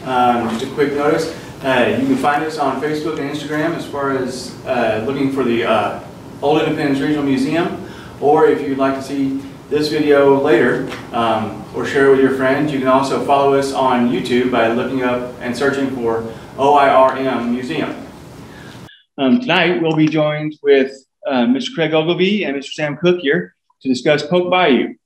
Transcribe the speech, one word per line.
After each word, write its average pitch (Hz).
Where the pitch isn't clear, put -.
Um, 123
just 120
a -
quick 143
notice, 151
uh, 127
you 135
can 131
find 147
us 151
on 139
Facebook 151
and 139
Instagram 151
as 131
far 139
as, 127
uh, 123
looking 135
for 135
the, 117
uh, -
Old 151
Independence 151
Regional 147
Museum, 139
or 156
if 139
you'd 135
like 135
to 135
see 135
this 151
video 143
later, 139
um, 113
or 120
share 139
it -
with 135
your 131
friends, 139
you 135
can 131
also 135
follow 139
us 135
on 120
YouTube 127
by 117
looking 123
up 123
and 120
searching 135
for 113
O 143
I -
R 131
M 120
Museum. -
Um, 127
tonight, 170
we'll 160
be 156
joined 151
with, 135
uh, 127
Mister 127
Craig 160
Ogilvie 175
and 139
Mister 135
Sam 147
Cook 180
here 170
to 131
discuss 147
Polk 180
Bayou. 165